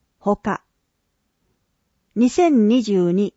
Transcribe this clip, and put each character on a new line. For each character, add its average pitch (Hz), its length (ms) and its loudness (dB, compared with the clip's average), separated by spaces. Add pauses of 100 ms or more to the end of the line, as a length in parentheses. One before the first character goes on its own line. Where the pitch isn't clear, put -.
(200)
ほ 202 160 -2
か。 - 260 -8 (1500)
二 233 160 0
千 285 380 2
二 247 120 2
十 190 300 0
二 190 260 -2